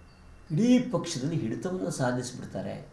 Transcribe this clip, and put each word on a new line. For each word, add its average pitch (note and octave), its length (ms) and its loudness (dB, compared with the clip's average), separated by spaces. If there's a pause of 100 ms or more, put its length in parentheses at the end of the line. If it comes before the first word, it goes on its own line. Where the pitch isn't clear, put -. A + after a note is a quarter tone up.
(520)
ಇಡೀ A#3 280 6
ಪಕ್ಷದಲ್ಲಿ D#3 560 -2
ಹಿಡಿತವನ್ನು F3+ 560 -2
ಸಾಧಿಸಿಬಿಡ್ತಾರೆ. B2 1000 -4